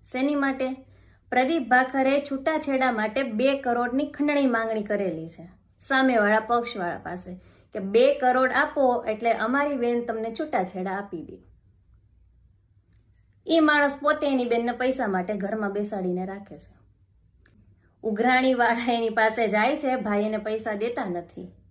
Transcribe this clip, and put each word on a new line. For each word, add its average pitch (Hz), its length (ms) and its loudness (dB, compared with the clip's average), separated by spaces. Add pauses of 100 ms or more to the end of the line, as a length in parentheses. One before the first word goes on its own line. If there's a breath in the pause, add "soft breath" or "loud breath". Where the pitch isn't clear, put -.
શેની 277 320 -2
માટે? 269 320 0 (640 soft breath)
પ્રદીપ 262 360 2
ભાખરે 262 540 4
છૂટાછેડા 269 720 0
માટે 214 280 -2 (120)
બે 254 240 2
કરોડની 247 520 -2
ખંડણી 285 400 2
માંગણી 220 380 -2
કરેલી 165 420 -4
છે 170 200 -20 (320)
સામેવાળા 220 640 2
પક્ષવાળા 226 580 -2
પાસે 180 300 -12 (420 soft breath)
કે - 140 -6
બે 226 160 6 (120)
કરોડ 254 380 2
આપો 285 300 2 (220)
એટલે 226 340 0
અમારી 277 420 0
બેન 240 240 0
તમને 220 260 -4
છૂટાછેડા 190 640 -4
આપી 196 280 -10
દે. - 120 -16 (2000)
ઈ 330 140 4
માણસ 294 380 4
પોતે 302 280 0
એની 247 220 0
બેનને 233 260 0
પૈસા 254 340 -2
માટે 185 280 -2
ઘરમાં 202 360 -4
બેસાડીને 190 540 -4
રાખે 190 300 -14
છે. - 140 -20 (1300 soft breath)
ઉઘરાણીવાળા 240 880 2
એની 226 160 0
પાસે 220 380 2
જાય 220 280 2
છે, 262 220 -2
ભાઈ 208 320 0
એને 214 100 -4
પૈસા 214 360 -4
દેતા 240 300 -4
નથી. 175 400 -8 (240)